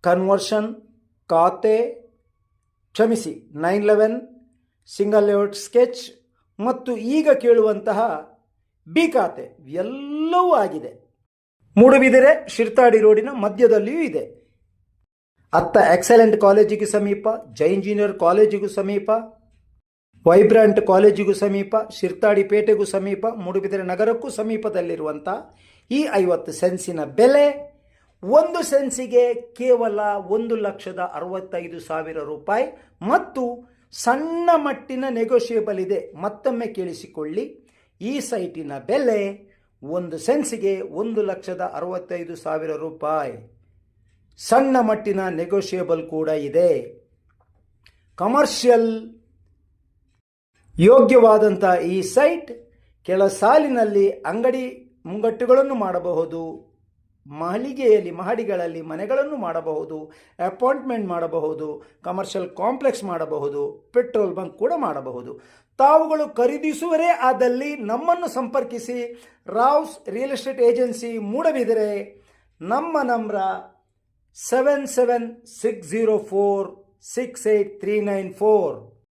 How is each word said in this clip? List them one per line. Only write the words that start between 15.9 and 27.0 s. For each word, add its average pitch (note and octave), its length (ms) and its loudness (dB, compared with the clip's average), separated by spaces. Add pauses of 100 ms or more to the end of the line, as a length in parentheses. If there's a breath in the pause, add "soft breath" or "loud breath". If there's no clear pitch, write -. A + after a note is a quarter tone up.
ಕಾಲೇಜಿಗೆ G#3 440 4
ಸಮೀಪ, G#3 420 -2 (260)
ಜೈ F#3+ 200 2
ಇಂಜಿನಿಯರ್ G3+ 460 -2
ಕಾಲೇಜಿಗೂ G3+ 480 4
ಸಮೀಪ, G3 420 -4 (1160)
ವೈಬ್ರೆಂಟ್ G#3+ 600 6
ಕಾಲೇಜಿಗೂ G3 460 4
ಸಮೀಪ, G3 420 -2 (160)
ಶಿರ್ತಾಡಿ G3 520 0
ಪೇಟೆಗೂ G#3 420 2
ಸಮೀಪ, G3 400 -6
ಮೂಡುಬಿದಿರೆ F#3+ 580 -6
ನಗರಕ್ಕೂ A3+ 460 -2
ಸಮೀಪದಲ್ಲಿರುವಂಥ F3+ 1000 -6 (640 soft breath)
ಈ C#4+ 220 0
ಐವತ್ತು F3+ 380 0
ಸೆನ್ಸಿನ F3+ 520 -4